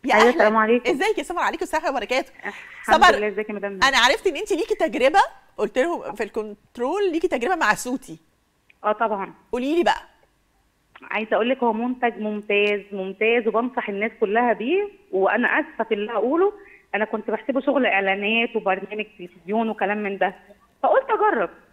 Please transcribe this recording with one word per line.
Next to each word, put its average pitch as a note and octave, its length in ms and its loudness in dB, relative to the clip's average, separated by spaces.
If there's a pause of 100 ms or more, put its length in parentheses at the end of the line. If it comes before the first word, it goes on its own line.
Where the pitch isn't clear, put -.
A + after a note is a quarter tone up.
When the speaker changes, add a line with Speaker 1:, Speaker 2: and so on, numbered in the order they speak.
Speaker 1:
يا C4 100 0
Speaker 2:
أيوة، G#3+ 60 6
Speaker 1:
أهلًا. B3 80 8
Speaker 2:
السلام A3 280 4
عليكم. A#3 340 2
Speaker 1:
ازيك F#4+ 260 0
يا D4 60 -4
سمر؟ F4 180 -6
عليكم B3+ 220 -2
السلام D#4 200 -4
ورحمة C#4+ 140 -2
الله G#3 100 -6
وبركاته. C4 240 -2 (560)
Speaker 2:
الحمد - 180 6
Speaker 1:
سمر، E4+ 120 8
Speaker 2:
لله، G#3 100 0
ازيك G#3+ 220 -4
يا G#3+ 40 -6
مدام؟ G3 300 -8
Speaker 1:
أنا C4+ 140 4
عرفت C4+ 300 4
إن D#4 80 0
أنتِ G#4 160 -4
ليكي F#4+ 240 -2
تجربة، D4 440 2 (380)
قلت G#3+ 220 -2
لهم D#4+ 360 -2
في A#3 80 -4
الكنترول A#3+ 880 -4
ليكي E4 160 -2
تجربة D4 280 0
مع D#4 180 2
سوتي. B3 460 -6 (640)
Speaker 2:
اه G#3 80 2
طبعًا. G#3 420 -2 (180)
Speaker 1:
قولي C4 240 -2
لي E4+ 80 2
بقى. G#3 180 0 (1000)
Speaker 2:
عايزة G#3+ 340 -4
أقول A3 140 0
لك B3 140 0
هو A#3 100 2
منتج A#3+ 440 -4
ممتاز، G#3 640 -2 (100)
ممتاز، G#3 560 -2
وبنصح A#3 420 -2
الناس G#3 220 -4 (100)
كلها A3+ 320 2
بيه، F4 360 -2 (220)
وأنا G3 360 2
آسفة - 360 -2
في A3+ 100 -2
اللي G#3 180 -4
هقوله، D4+ 420 2 (420)
أنا G#3+ 100 0
كنت G#3+ 260 -6
بحسبه A#3+ 300 -2
شغل C4 240 2
إعلانات G3+ 680 0
وبرنامج G3+ 500 -2 (140)
تلفزيون F#3 500 -4
وكلام G#3 340 -2
من G3 140 -4
ده، F#3+ 180 -2 (480)
فقلت C5 260 4
أجرب. F4+ 400 0 (240)